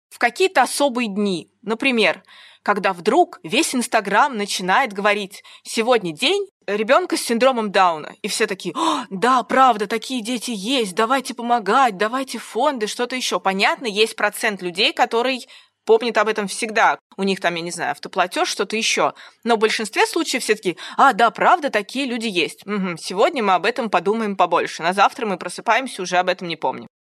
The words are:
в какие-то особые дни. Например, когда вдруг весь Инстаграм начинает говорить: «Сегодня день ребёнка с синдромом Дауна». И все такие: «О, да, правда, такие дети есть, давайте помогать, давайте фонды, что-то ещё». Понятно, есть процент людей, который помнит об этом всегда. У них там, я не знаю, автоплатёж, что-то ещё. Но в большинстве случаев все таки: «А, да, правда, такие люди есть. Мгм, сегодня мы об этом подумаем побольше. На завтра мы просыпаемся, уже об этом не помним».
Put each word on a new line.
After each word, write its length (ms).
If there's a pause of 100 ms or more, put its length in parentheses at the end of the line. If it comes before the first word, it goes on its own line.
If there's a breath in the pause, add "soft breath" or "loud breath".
в 100
какие-то 440
особые 460
дни. 420 (120)
Например, 600 (400 loud breath)
когда 300
вдруг 500
весь 320
Инстаграм 640
начинает 560
говорить: 500 (220 loud breath)
«Сегодня 480
день 340 (220)
ребёнка 480
с 60
синдромом 500
Дауна». 500
И 60
все 180
такие: 300
«О, 340
да, 320
правда, 460
такие 340
дети 320
есть, 400
давайте 400
помогать, 640
давайте 420
фонды, 480
что-то 300
ещё». 240
Понятно, 460
есть 280
процент 480
людей, 300
который 560 (420 loud breath)
помнит 280
об 100
этом 180
всегда. 520 (180)
У 80
них 160
там, 160
я 60
не 80
знаю, 220
автоплатёж, 560
что-то 280
ещё. 360 (320 loud breath)
Но 120
в 20
большинстве 480
случаев 360
все 120
таки: 220 (200 loud breath)
«А, 160
да, 180
правда, 400
такие 360
люди 200
есть. 400
Мгм, 300
сегодня 460
мы 120
об 120
этом 240
подумаем 460
побольше. 460
На 100
завтра 340
мы 100
просыпаемся, 680
уже 160
об 100
этом 180
не 80
помним». 320 (140)